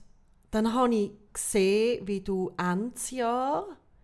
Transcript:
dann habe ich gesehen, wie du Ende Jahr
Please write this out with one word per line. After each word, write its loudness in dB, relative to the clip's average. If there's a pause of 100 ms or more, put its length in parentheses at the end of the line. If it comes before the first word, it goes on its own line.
(520)
dann 2
habe 4
ich 2 (220)
gesehen, 2
wie -4
du -4
Ende -2 (180)
Jahr -2 (380)